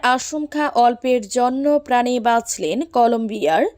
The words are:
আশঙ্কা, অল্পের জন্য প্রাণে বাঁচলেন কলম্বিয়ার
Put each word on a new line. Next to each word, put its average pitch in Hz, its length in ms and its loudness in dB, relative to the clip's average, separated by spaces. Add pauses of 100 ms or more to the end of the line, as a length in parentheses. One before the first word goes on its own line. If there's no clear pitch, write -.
আশঙ্কা, 285 680 -2
অল্পের 240 600 2
জন্য 262 500 0
প্রাণে 247 420 0
বাঁচলেন 233 640 -2
কলম্বিয়ার 226 800 0 (140)